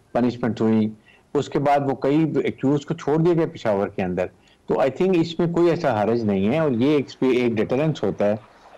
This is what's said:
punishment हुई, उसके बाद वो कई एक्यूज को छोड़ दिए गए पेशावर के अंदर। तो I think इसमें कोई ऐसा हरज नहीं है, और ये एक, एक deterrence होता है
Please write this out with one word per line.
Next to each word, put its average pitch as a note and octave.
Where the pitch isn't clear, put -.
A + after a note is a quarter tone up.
punishment A#2+
हुई, A2
उसके C#3+
बाद C#3+
वो C3
कई D3+
एक्यूज C#3
को -
छोड़ D#3+
दिए E3+
गए D#3+
पेशावर G#2
के G2
अंदर। F2+
तो G3+
I C#3
think F#3
इसमें E3
कोई E3+
ऐसा D#3
हरज A2
नहीं G2
है, D3+
और D3+
ये C3+
एक, -
एक B2
deterrence C3
होता G2+
है G#2+